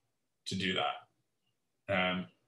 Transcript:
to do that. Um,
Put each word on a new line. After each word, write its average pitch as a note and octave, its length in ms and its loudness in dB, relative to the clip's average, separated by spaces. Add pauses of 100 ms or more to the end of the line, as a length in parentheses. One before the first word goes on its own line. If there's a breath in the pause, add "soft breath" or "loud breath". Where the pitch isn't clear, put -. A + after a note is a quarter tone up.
(480)
to G2 80 -2
do F#2 180 0
that. - 1200 -6
Um, F#2 320 2 (220)